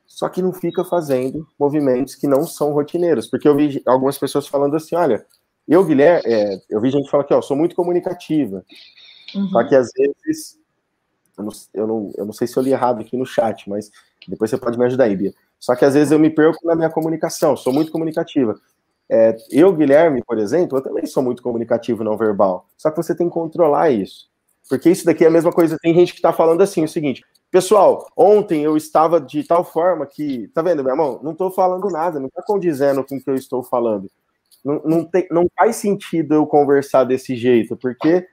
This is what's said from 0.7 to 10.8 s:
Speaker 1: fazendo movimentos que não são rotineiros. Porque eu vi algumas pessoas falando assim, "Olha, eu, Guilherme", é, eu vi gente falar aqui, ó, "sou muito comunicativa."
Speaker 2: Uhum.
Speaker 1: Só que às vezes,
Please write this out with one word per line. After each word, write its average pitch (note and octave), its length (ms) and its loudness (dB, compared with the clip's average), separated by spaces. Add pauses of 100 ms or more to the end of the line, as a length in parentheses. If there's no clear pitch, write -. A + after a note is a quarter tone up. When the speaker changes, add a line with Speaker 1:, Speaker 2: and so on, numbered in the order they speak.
Speaker 1:
fazendo D3 640 -4 (140)
movimentos C#3 560 -2
que - 120 -6
não C#3 160 2
são D3+ 300 -4
rotineiros. D#3 540 -2
Porque - 200 0
eu D3 80 6
vi C#3+ 300 -2
algumas C3 320 0
pessoas C#3+ 300 -4
falando C#3+ 280 0
assim, D#3 200 -6
"Olha, D3+ 280 0 (440)
eu, E3+ 160 4
Guilherme", D#3 420 4
é, G#2 340 0 (100)
eu G#2+ 100 -2
vi C3 100 0
gente C#3 200 -2
falar C#3+ 140 0
aqui, - 100 -2
ó, B2+ 80 2
"sou C#3+ 160 -4
muito E3+ 180 -2
comunicativa." F3 880 -4 (720)
Speaker 2:
Uhum. G3+ 140 -4
Speaker 1:
Só A#2+ 180 0
que - 80 2
às A#2+ 200 4
vezes, - 600 -4 (800)